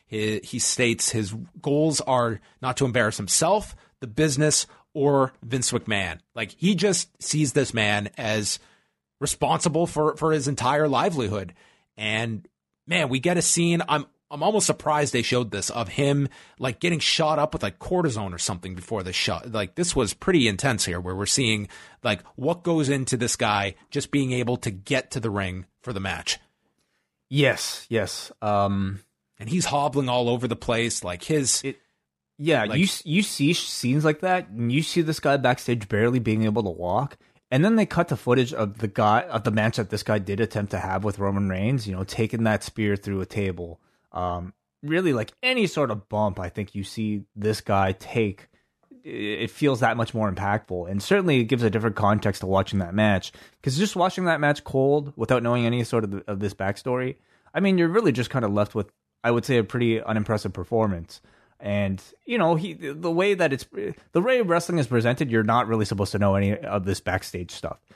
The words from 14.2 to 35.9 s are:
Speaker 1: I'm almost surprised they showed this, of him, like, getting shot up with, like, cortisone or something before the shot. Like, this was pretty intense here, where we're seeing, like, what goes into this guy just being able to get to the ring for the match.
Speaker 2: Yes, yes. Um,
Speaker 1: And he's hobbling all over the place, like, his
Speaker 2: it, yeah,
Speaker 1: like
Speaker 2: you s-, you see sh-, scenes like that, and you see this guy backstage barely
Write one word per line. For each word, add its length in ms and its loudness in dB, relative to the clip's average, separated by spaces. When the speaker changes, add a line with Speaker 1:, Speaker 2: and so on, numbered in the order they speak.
Speaker 1:
I'm 120 -8
almost 240 2
surprised 460 0
they 80 2
showed 300 -2
this, 180 -4
of 180 -4
him, 420 0
like, 200 -4
getting 200 0
shot 400 2
up 140 2
with, 100 -6
like, 160 -6
cortisone 540 -2
or 40 -10
something 380 -6
before 280 -6
the 100 -6
shot. 380 -2
Like, 240 -4
this 200 -2
was 180 0
pretty 340 2
intense 380 0
here, 140 -2
where 160 -6
we're 100 -4
seeing, 420 0
like, 180 0
what 280 -2
goes 260 2
into 280 0
this 180 -2
guy 400 0
just 200 -6
being 220 0
able 240 -2
to 140 -4
get 400 -2
to 80 -6
the 100 -2
ring 360 -4
for 120 -8
the 60 -6
match. 400 -6
Speaker 2:
Yes, 600 0
yes. 420 -4
Um, 580 0
Speaker 1:
And 100 -10
he's 160 0
hobbling 440 0
all 200 2
over 180 0
the 80 -2
place, 480 -2
like, 200 -8
his 400 0
Speaker 2:
it, 160 -8
yeah, 280 2
Speaker 1:
like 140 0
Speaker 2:
you 60 4
s-, 200 -4
you 160 2
see 320 2
sh-, 160 -4
scenes 340 0
like 180 2
that, 280 0
and 220 -2
you 100 2
see 200 0
this 180 -2
guy 180 2
backstage 500 0
barely 320 2